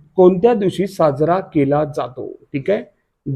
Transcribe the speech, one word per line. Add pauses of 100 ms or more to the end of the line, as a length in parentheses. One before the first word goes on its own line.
(160)
कोणत्या
दिवशी
साजरा
केला
जातो? (220)
ठीक
आहे, (520)